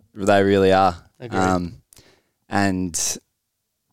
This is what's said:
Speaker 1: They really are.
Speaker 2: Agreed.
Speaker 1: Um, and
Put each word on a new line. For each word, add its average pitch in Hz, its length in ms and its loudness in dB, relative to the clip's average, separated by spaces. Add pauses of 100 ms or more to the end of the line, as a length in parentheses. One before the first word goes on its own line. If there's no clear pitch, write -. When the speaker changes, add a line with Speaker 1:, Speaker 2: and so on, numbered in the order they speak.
(140)
Speaker 1:
They 101 280 2
really 98 300 4
are. 95 240 2 (220)
Speaker 2:
Agreed. 113 200 -8
Speaker 1:
Um, 92 440 -2 (680)
and 92 680 -4 (760)